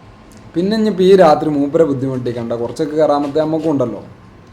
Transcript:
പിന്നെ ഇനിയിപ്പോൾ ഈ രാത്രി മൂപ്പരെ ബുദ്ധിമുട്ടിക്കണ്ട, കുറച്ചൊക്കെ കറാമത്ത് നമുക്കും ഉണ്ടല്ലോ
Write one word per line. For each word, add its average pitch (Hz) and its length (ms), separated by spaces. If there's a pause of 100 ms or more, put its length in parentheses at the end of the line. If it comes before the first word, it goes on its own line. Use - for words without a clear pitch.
(540)
പിന്നെ 190 260
ഇനിയിപ്പോൾ 190 280
ഈ 190 40 (120)
രാത്രി 156 320
മൂപ്പരെ 143 340
ബുദ്ധിമുട്ടിക്കണ്ട, 123 600 (100)
കുറച്ചൊക്കെ 147 400
കറാമത്ത് 143 420
നമുക്കും 160 300
ഉണ്ടല്ലോ 113 260 (520)